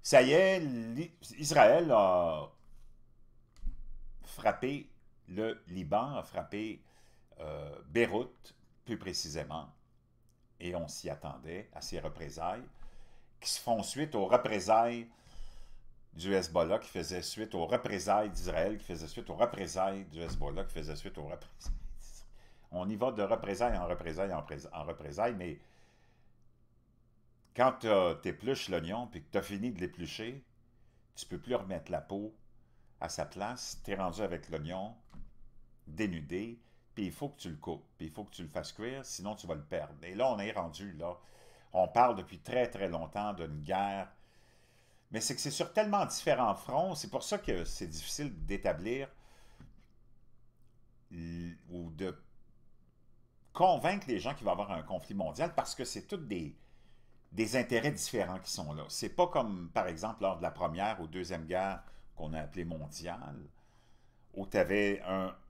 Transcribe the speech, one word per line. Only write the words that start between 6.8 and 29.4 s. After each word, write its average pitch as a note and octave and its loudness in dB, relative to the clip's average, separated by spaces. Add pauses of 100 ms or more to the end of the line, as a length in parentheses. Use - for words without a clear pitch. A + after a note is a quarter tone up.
euh, D2+ -8 (120)
Beyrouth, A2 2 (320)
plus A2 -4
précisément, D#2 -6 (840)
et F2 -6
on E2 -4
s'y - -8
attendait D2 -8
à - -12
ces - -6
représailles, E2 -6 (680)
qui - -6
se - -2
font A#2 2
suite D3 -2
aux G2+ 2
représailles A#2 6 (1040)
du F2 -4
Hezbollah, F2 4
qui - -4
faisait F2+ -4
suite - -6
aux E2 0
représailles G#2 2
d'Israël, F2 0
qui - -12
faisait D#2+ -8
suite - -10
aux D#2 -6
représailles G2 0
du D#2+ -12
Hezbollah, D2+ -2
qui - -6
faisait D#2 -6
suite - -10
aux D2+ -10
représailles - -12
d'Israël. - -2 (960)
On F2+ -4
y G#2+ -2
va B2 2
de G#2+ 0
représailles G#2 2
en F2 0
représailles F2 -2
en D2+ -2
prés-, D2 -10
en D#2+ -8
représailles, D#2+ -2
mais F2+ -6 (2000)
quand, B2+ 6
euh, F#2+ 6
t'épluches - -2
l'oignon F#2 -2
puis E2 -12
que - -20
t'as G2 2